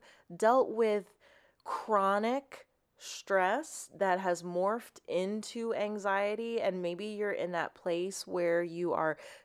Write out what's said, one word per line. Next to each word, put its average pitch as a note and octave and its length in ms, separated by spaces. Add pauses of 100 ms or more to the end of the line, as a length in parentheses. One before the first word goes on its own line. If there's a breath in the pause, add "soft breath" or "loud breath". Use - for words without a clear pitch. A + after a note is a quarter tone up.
(360 loud breath)
dealt A3+ 360
with G#3+ 420 (480 soft breath)
chronic G#3+ 1040 (320)
stress G3 1000
that F#3 220
has F3 240
morphed F#3 640
into G#3+ 680
anxiety, G#3 880
and F#3 220
maybe F3 240
you're G#3 240
in F3+ 220
that E3 240
place F3+ 500
where E3+ 380
you E3+ 280
are D#3 260 (260 loud breath)